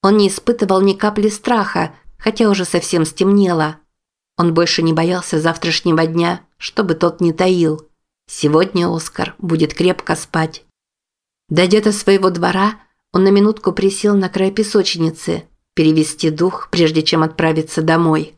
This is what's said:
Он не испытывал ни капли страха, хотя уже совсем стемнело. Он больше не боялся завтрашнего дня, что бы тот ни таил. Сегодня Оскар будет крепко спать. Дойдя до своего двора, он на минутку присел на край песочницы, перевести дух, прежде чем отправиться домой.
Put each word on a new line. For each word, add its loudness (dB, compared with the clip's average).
Он 4
не 4
испытывал 0
ни 4
капли 0
страха, -2
хотя 0
уже 0
совсем -2
стемнело. 0
Он 2
больше 0
не 2
боялся -2
завтрашнего 0
дня, -2
что -4
бы 0
тот -2
ни 2
таил. 0
Сегодня 0
Оскар -6
будет -2
крепко 0
спать. -6
Дойдя 2
до 2
своего 2
двора, -2
он 2
на 4
минутку 2
присел 0
на 0
край -2
песочницы, -2
перевести 2
дух, -4
прежде 2
чем 0
отправиться -2
домой. 0